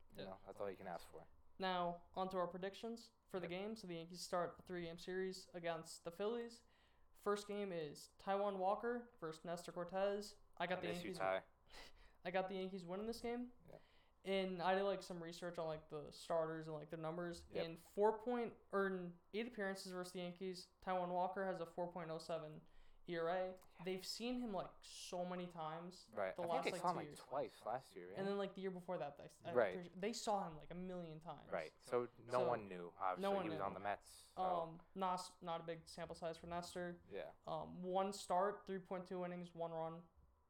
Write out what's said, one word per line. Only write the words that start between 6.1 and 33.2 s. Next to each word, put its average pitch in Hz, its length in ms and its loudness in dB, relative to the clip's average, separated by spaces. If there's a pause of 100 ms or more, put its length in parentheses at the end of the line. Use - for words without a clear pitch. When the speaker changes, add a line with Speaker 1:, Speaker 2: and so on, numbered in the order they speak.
Speaker 2:
Phillies. 233 500 -2 (600)
First 208 240 2
game 202 260 0
is 151 460 -4
Taijuan 196 380 4
Walker 226 520 2 (100)
versus 156 240 -6
Nestor 170 300 -4
Cortes. 196 640 0 (220)
I 175 100 0
got 185 140 2
the 175 80 2
Speaker 1:
I - 40 2
miss 175 100 -2
you, 196 80 -2
Speaker 2:
Yankees. 175 80 -4
Speaker 1:
Ty. 95 240 6 (260)
Speaker 2:
<laughs> - 560 -16
I 180 60 0
got 185 160 4
the 196 80 -2
Yankees 185 300 -2
winning 185 220 -2
this 233 120 -2
game. 240 320 -2 (180)
Speaker 1:
Yep. - 120 -14 (440)
Speaker 2:
And 185 360 2
I 185 140 6
did, 196 80 6
like, 196 180 2
some 175 200 -6
research 170 360 -6
on, 165 100 0
like, 156 220 -4
the 147 220 -6
starters 160 560 0
and, 160 80 -4
like, 151 140 -8
their 165 100 -4
numbers. 170 520 -2
Speaker 1:
Yep. - 140 2
Speaker 2:
In 165 120 -6 (180)
four 214 240 8
point, 240 340 0 (180)
or 196 160 6
in 180 260 -2 (200)
eight 226 140 0
appearances 190 440 -2
versus 180 220 -4
the 185 60 -4
Yankees, 180 480 -4 (180)
Taijuan 180 240 4
Walker 185 360 2
has 185 140 0
a 165 60 -2
four 175 260 -2
point 170 200 -4
oh 160 60 -2
seven 160 440 -4 (480)
E 170 80 0
R 165 120 4
A. 185 180 4 (320)
Speaker 1:
Yeah. 170 60 -10
Speaker 2:
They've 185 200 0
seen 247 360 -2
him, 240 120 -2
like, 175 140 0 (140)
so - 420 -4
many 180 240 -2
times 170 640 -6
Speaker 1:
Right. 196 220 2
Speaker 2:
the - 60 -2
Speaker 1:
I - 60 2
Speaker 2:
last, 170 160 4
Speaker 1:
think - 20 -2
they - 80 4
Speaker 2:
like, 175 80 -2
Speaker 1:
saw 175 80 6
him, 180 60 6
Speaker 2:
two - 40 0
Speaker 1:
like, 104 80 -2
Speaker 2:
years. - 120 -10
Speaker 1:
twice - 460 -2
last 123 300 -2
year, 180 140 -8
right? 196 80 -6
Speaker 2:
And 196 100 2
then, 202 100 2
like, 196 180 0
the 190 60 -6
year 190 100 0
before 180 260 -2
that, 147 200 -4
they, - 140 -12 (140)
I'm 226 100 0
Speaker 1:
Right. 214 200 8
Speaker 2:
pretty 175 140 -4
sure, - 120 -14
they 208 100 2
saw 208 340 2
him, 160 120 -6
like, 147 140 -12
a 170 40 -4
million 180 460 -4
times. 156 280 -10
Speaker 1:
Right. 80 220 0 (140)
So 123 240 4 (160)
no 117 60 -10
Speaker 2:
So, 123 180 8
Speaker 1:
one 113 180 2
knew. 90 320 -6
Obviously, 92 220 4